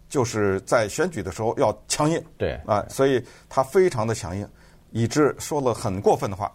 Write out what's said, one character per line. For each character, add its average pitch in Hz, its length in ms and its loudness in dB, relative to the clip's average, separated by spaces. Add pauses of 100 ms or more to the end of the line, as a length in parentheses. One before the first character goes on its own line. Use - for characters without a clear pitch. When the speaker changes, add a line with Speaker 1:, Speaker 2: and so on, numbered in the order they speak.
Speaker 1:
就 135 160 0
是 101 380 0
在 117 260 2
选 165 220 -2
举 160 120 -6
的 90 100 -6
时 110 100 -8
候 110 160 0
要 113 180 2 (120)
强 151 220 0
硬。 165 140 -2 (140)
Speaker 2:
对。 76 280 -4
Speaker 1:
啊， 104 220 0
所 135 200 2
以 127 140 2 (280)
他 - 120 0
非 185 280 2
常 113 180 -2
的 113 80 0
强 90 220 -6
硬， 101 100 -6 (440)
以 113 140 0
致 139 320 2
说 - 220 -6
了 127 140 2
很 101 260 -4
过 180 160 4
分 123 160 -4
的 95 60 -6
话。 101 180 -4